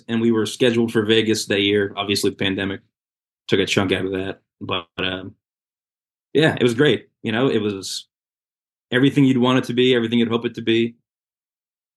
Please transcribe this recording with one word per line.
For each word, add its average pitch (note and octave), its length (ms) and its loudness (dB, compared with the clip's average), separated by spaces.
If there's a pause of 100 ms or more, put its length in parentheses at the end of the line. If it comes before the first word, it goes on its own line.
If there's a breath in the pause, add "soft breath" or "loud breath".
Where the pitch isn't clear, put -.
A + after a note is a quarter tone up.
and A#2 120 -2
we A#2 100 2
were A2 160 0
scheduled A#2 460 0
for A2 120 0
Vegas A2 420 0
that G2+ 140 0
year. G2+ 360 0
Obviously, G2+ 340 -2
the F#2+ 60 -14
pandemic G2 440 -4 (680)
took F#2+ 120 2
a F#2 60 2
chunk G2 260 0
out F#2+ 120 -2
of F#2+ 80 -4
that. F#2+ 280 -8 (200)
But, G2 280 -8 (100)
um, F#2 360 -8 (960)
yeah, D3+ 260 2
it - 40 0
was A#2+ 120 2
great. B2+ 340 0 (140)
You A2 100 -4
know, B2 160 0
it A2+ 100 0
was G#2 500 -6 (840)
everything C#3 340 4
you'd C3 140 4
want B2+ 200 4
it B2+ 60 0
to C3 100 -8
be, B2+ 200 4
everything A#2 240 0
you'd A2+ 100 2
hope A#2 160 -2
it A2+ 100 -4
to A#2 80 -10
be A#2 340 0 (1000)